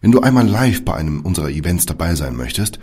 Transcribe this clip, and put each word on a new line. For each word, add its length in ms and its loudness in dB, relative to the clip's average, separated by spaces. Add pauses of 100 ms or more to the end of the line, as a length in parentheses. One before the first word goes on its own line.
Wenn 100 6
du 80 8
einmal 260 4
live 380 0
bei 100 -2
einem 280 -4
unserer 260 -2
Events 380 -2
dabei 280 -2
sein 220 -4
möchtest, 460 -6